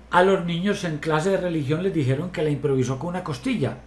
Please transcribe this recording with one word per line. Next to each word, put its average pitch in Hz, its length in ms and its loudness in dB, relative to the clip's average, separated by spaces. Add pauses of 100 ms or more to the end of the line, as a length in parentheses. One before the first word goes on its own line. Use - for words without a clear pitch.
(120)
a 175 120 6
los 185 220 4
niños 185 400 -2
en 156 140 -4
clase 156 320 0
de 190 60 2
religión 160 460 -2
les 190 100 0
dijeron 147 360 0
que 175 140 -4
la 151 80 2
improvisó 131 480 0
con 170 100 -6
una 180 140 -6
costilla. 156 640 -4